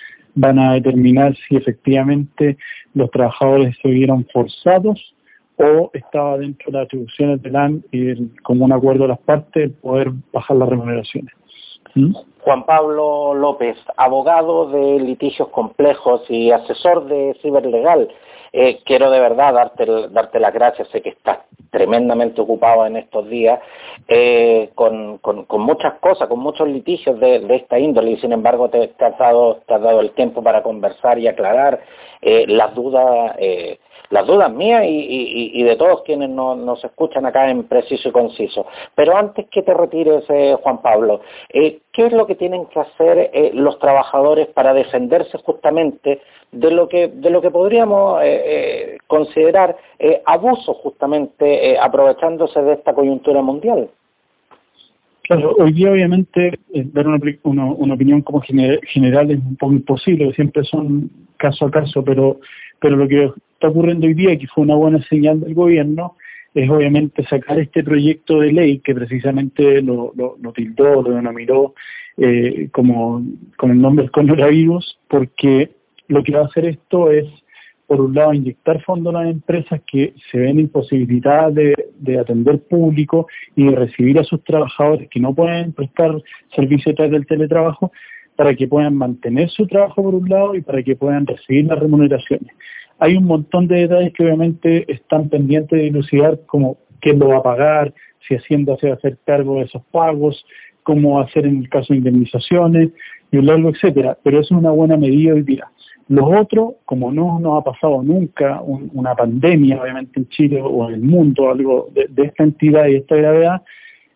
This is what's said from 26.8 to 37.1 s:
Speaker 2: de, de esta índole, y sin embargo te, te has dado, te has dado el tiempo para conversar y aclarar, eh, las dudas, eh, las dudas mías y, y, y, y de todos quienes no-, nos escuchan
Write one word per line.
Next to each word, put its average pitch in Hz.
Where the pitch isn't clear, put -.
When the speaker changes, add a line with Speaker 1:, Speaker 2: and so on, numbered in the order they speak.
Speaker 2:
de, 127
de 104
esta 127
índole, 117
y 107
sin -
embargo 120
te, 120
te -
has 117
dado, 120
te 117
has 107
dado 113
el 107
tiempo 120
para 110
conversar 113
y 117
aclarar, 120
eh, 113
las 107
dudas, 123
eh, 87
las 101
dudas 170
mías 208
y, 175
y, 127
y, 117
y -
de 117
todos 165
quienes 143
no-, 131
nos 123
escuchan 123